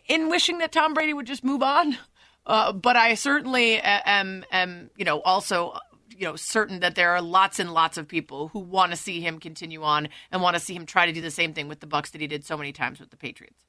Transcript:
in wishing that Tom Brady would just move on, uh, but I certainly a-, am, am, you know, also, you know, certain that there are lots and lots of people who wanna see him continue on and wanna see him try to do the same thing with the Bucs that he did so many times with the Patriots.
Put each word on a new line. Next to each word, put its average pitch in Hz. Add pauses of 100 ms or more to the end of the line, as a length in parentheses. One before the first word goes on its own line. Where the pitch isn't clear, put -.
in 320
wishing 349
that 320
Tom 311
Brady -
would 262
just 262
move 269
on, 285 (480)
uh, 220
but 226
I 233
certainly 254
a-, 202
am, 190
am, 180
you 202
know, 151
also, 185 (300)
you 190
know, 160
certain 190
that 175
there 175
are 175
lots 185
and 175
lots 165
of 151
people 151
who 208
wanna 180
see 170
him 165
continue 160
on 151 (220)
and 185
wanna 175
see 180
him 170
try 175
to 165
do 160
the 160
same 165
thing 147
with 147
the -
Bucs 147
that 156
he 151
did 147
so 160
many 143
times 131
with -
the -
Patriots. -